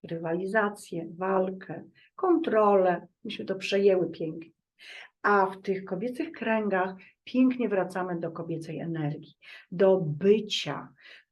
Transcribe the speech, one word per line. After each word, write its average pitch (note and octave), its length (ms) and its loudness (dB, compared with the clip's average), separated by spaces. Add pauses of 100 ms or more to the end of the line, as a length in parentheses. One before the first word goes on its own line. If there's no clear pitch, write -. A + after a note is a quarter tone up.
Rywalizację, F3 1040 -4 (100)
walkę, F#3 680 -2 (320)
kontrolę, G#3 920 4 (160)
myśmy - 220 -10
to F#3+ 100 -4
przejęły F#3+ 540 2
pięknie. E3 440 -10 (680)
A G3+ 240 4
w F#3+ 160 -8
tych F#3+ 240 -4
kobiecych A#3 460 -6
kręgach G3+ 640 -2 (280)
pięknie B3 460 2
wracamy F#3 500 -2
do E3+ 120 -6
kobiecej E3 480 -8
energii, D#3 540 -6 (380)
do F#3+ 300 6
bycia, D3+ 880 0 (420)